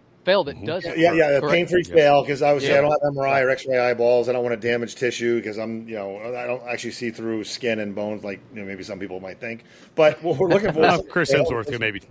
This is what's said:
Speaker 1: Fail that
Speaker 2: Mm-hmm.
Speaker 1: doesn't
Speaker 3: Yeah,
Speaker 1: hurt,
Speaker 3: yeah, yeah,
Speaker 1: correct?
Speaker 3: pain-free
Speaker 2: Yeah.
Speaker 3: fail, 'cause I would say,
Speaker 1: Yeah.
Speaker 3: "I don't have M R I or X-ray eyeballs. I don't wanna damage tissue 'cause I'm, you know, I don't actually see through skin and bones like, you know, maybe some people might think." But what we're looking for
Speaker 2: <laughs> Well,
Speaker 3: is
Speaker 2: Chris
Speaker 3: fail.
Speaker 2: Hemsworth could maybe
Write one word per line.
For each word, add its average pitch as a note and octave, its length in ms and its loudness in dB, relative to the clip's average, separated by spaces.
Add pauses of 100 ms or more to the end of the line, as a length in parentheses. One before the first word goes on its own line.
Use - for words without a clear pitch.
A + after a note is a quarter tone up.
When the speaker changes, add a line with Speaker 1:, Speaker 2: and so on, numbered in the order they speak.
(240)
Speaker 1:
Fail F#3 200 2
that C3+ 120 -8
Speaker 2:
Mm-hmm. - 100 -10
Speaker 1:
doesn't E3 320 -6
Speaker 3:
Yeah, E3 100 6
Speaker 1:
hurt, E3 80 2
Speaker 3:
yeah, D3+ 160 4
yeah, C#3 80 4
Speaker 1:
correct? D3 140 0
Speaker 3:
pain-free F3 340 0
Speaker 2:
Yeah. - 60 -6
Speaker 3:
fail, C#3+ 320 6
'cause C#3 160 -2
I D3 100 4
would C#3+ 100 2
say, C#3 60 -2
Speaker 1:
Yeah. C#3+ 100 6
Speaker 3:
"I - 40 6
don't D3 80 2
have D3 140 2
M C#3+ 140 -2
R C3+ 80 -2
I C3+ 140 2
or C3 100 2
X-ray C3 280 0
eyeballs. A#2+ 500 2
I B2+ 40 0
don't B2 120 0
wanna A#2+ 120 -2
damage A#2 400 -2
tissue A#2 460 0
'cause G#2 160 -8
I'm, A2+ 300 -8
you A2+ 80 -12
know, G2 220 -8 (180)
I B2 100 -8
don't B2 220 -6
actually A#2 240 -6
see A#2+ 180 -6
through A2+ 340 -6
skin A2+ 360 -4
and G2+ 140 -6
bones G#2 280 -6
like, G2 160 -10 (160)
you G#2+ 60 -12
know, G2 60 -12
maybe F#2+ 180 -10
some F#2 160 -12
people F#2 180 -10
might F#2+ 220 -14
think." A#2 240 -12 (320)
But D#3 260 4
what D#3+ 140 0
we're F3+ 120 2
looking G3 240 2
for D#3 80 0
Speaker 2:
<laughs> - 20 6
Well, F3 180 4
Speaker 3:
is - 80 -10
Speaker 2:
Chris D#3+ 240 0
Speaker 3:
fail. C#3 120 4
Speaker 2:
Hemsworth A#2 240 -4
could A#2+ 120 -6
maybe G#2+ 300 -4